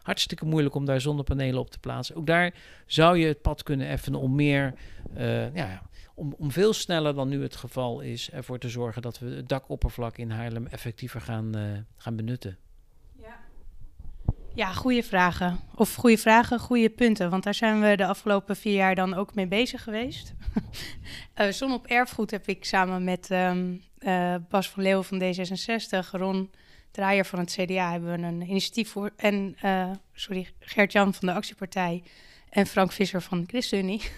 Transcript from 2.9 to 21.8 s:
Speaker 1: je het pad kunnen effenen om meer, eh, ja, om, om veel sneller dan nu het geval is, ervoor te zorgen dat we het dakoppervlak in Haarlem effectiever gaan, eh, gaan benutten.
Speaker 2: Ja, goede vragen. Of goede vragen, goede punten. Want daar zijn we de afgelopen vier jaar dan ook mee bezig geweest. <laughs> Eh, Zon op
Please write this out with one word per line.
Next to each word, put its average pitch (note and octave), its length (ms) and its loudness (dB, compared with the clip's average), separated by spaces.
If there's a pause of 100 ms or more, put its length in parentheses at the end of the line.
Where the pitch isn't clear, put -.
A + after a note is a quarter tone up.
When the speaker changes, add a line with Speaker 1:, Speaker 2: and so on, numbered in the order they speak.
Speaker 1:
je D#3+ 80 4
het D3+ 160 0
pad D3+ 200 -2
kunnen C#3 260 -2
effenen C#3 320 -4
om C3+ 140 2
meer, C#3 400 4 (400)
eh, A#2 400 -2
ja, G2+ 280 -8 (320)
om, C#3+ 240 -8
om D3 120 -4
veel G3+ 220 4
sneller D#3 420 0
dan C3+ 140 -2
nu C#3 140 -2
het C3 140 -8
geval B2 440 -6
is, A#2+ 300 -8
ervoor B2+ 280 -10
te B2 100 -8
zorgen A#2+ 340 -6
dat A#2 160 -10
we A#2+ 80 -10
het C3 220 -10
dakoppervlak B2+ 720 -4
in A#2 120 -6
Haarlem A#2 360 -6
effectiever B2 540 -10
gaan, A2 340 -4
eh, G#2+ 80 -2 (340)
gaan A#2 200 -8
benutten. A2 420 -6 (2000)
Speaker 2:
Ja, G3 160 0
goede B3 300 2
vragen. F3+ 580 4 (140)
Of - 200 4
goede A3+ 240 8
vragen, A3+ 400 6
goede A3+ 320 4
punten. A3 400 4
Want F#3+ 140 0
daar G3+ 100 0
zijn G#3+ 260 2
we G#3 160 8
de F#3+ 100 2
afgelopen G3 500 0
vier G#3 180 0
jaar F#3+ 200 4
dan F#3 200 0
ook G3 200 -4
mee G3 120 0
bezig A3+ 360 0
geweest. A#3 500 -6 (220)
<laughs> - 100 -2 (720)
Eh, G#3 140 2
Zon C4 240 -4
op A#3+ 140 -6